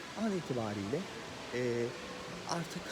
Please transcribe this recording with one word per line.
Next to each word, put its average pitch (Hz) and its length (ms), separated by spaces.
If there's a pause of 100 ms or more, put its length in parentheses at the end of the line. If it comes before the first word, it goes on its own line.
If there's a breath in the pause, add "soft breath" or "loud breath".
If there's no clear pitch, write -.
(220)
An 202 160
itibariyle, 110 600 (560)
e, 123 60 (920)
artık 170 420